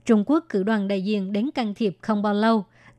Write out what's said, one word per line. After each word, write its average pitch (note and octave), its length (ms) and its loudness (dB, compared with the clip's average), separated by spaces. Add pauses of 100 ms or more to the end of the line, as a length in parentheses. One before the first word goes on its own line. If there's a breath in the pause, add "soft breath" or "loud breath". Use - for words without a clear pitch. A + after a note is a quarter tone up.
Trung G#3+ 220 4
Quốc D#4+ 220 2
cử F#3+ 140 0
đoàn G3+ 240 -2
đại G3 160 -2
diện G3+ 300 -2
đến G#3+ 220 -2
can G#3+ 180 -4
thiệp G3+ 280 -2
không G#3 200 -2
bao G#3 120 0
lâu. G#3+ 320 2 (340 soft breath)